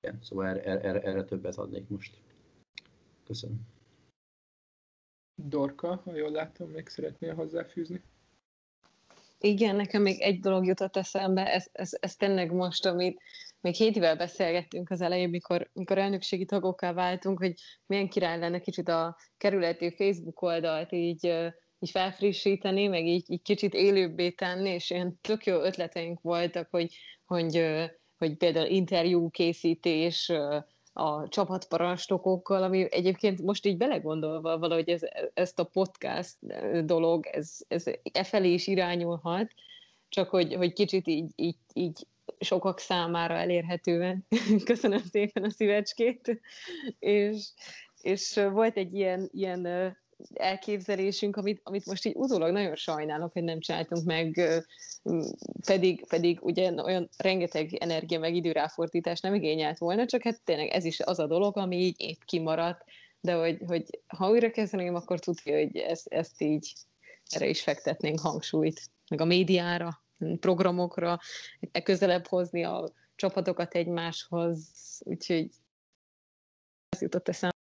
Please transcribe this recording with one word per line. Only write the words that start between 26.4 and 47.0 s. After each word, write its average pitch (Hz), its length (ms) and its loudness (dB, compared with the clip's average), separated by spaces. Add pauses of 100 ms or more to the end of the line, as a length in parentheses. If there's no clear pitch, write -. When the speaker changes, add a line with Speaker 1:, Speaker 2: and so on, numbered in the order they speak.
Speaker 3:
hogy, 170 260 -2 (300)
hogy, 170 320 2
ö, 160 280 2 (340)
hogy 156 180 0
például 160 300 4
interjúkészítés, 170 1600 2
ö, 147 280 0 (360)
a 151 340 -2
csapatparancsnokokkal, 185 1400 0
ami 190 280 2
egyébként 185 500 2
most 196 240 0
így 196 120 2
belegondolva 160 800 0
valahogy 165 320 2
ez, 170 120 2 (320)
ezt 180 260 -2
a 175 40 4
podcast, 180 720 -2 (120)
ö, 101 340 -2
dolog, 165 440 4
ez, - 320 -8 (100)
ez 170 160 -2 (300)
e 185 100 2
felé 185 300 4
is 180 140 0
irányulhat, 175 840 0 (580)
csak 185 200 0
hogy, 180 240 4
hogy 180 200 2
kicsit 190 340 0
így, 160 280 -2
így, 170 220 -2 (160)
így 170 340 -4 (320)
sokak 185 400 0
számára 170 540 -2
elérhetően. 175 920 0 (180)
<laughs> 196 220 4
Köszönöm 233 360 2 (100)
szépen 208 320 0
a 214 60 0
szívecskét. 226 920 0 (580)
És, 208 500 2 (520)